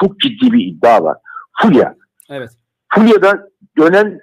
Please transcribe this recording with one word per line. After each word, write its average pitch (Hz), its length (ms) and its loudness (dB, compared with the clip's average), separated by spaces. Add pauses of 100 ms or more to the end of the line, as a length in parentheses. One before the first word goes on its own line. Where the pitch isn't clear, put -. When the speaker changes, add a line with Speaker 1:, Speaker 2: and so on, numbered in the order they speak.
Speaker 1:
çok 196 200 -4
ciddi 123 320 -2
bir 101 140 0
iddia 90 380 0
var. 78 120 -4 (460)
Fulya. 170 320 2 (360)
Speaker 2:
Evet. 131 200 -14 (440)
Speaker 1:
Fulya'da 202 540 2 (300)
dönen 185 440 0